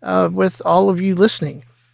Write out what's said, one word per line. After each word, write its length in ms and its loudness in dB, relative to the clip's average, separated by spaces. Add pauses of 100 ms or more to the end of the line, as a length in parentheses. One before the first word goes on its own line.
uh, 320 0
with 320 -2
all 240 4
of 100 0
you 140 -2
listening. 500 0 (300)